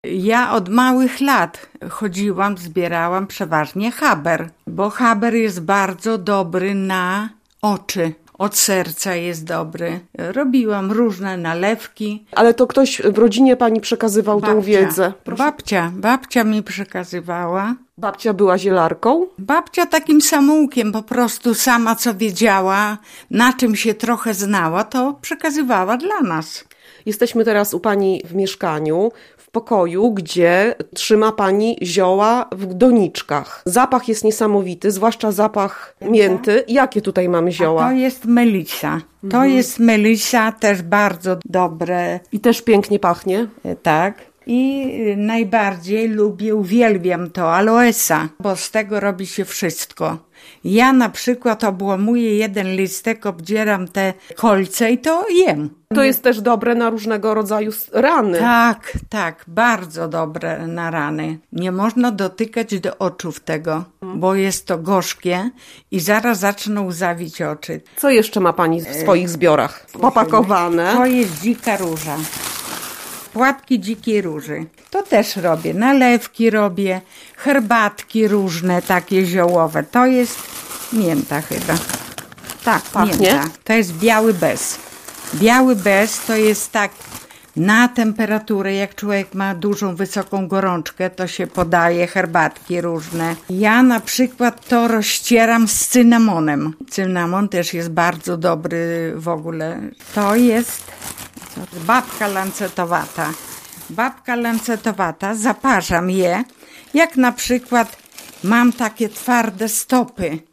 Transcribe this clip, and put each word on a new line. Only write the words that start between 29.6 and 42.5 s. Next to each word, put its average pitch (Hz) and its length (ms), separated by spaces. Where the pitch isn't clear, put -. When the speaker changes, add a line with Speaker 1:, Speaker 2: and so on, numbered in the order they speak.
Speaker 2:
gdzie 180 640
trzyma 220 380
pani 208 500
zioła 190 680
w 190 220
doniczkach. 180 920
Zapach 240 420
jest 220 160
niesamowity, 202 680
zwłaszcza 214 420
zapach 208 680
Speaker 1:
Mięta? 208 160
Speaker 2:
mięty. 208 520
Jakie 262 340
tutaj 185 260
mamy 175 240
zioła? 160 320
Speaker 1:
A 247 40
to 262 60
jest 262 300
melisa. 196 760
To 196 60
Speaker 2:
Mhm. 269 160
Speaker 1:
jest 254 260
melisa, 220 760
też 202 300
bardzo 185 640
dobre. 175 760
Speaker 2:
I 208 80
też 233 220